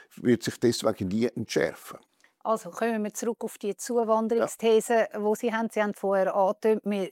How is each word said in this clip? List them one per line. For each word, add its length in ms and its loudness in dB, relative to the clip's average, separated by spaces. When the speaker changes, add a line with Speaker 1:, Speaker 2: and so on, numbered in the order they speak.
Speaker 1:
wird 260 2
sich 160 -4
deswegen 480 0
nie 200 0
entschärfen. 720 -4
Speaker 2:
Also 300 -4
kommen 320 -2
wir 100 -6
zurück 300 -6
auf 140 -10
die 180 -6
Zuwanderungsthese, 1400 2
Speaker 1:
Ja. 100 -6
Speaker 2:
wo 140 2
Sie 180 -2
haben. 160 -2
Sie 140 -2
haben 100 -2
vorher 400 0
angetönt, 520 2
wir 260 -2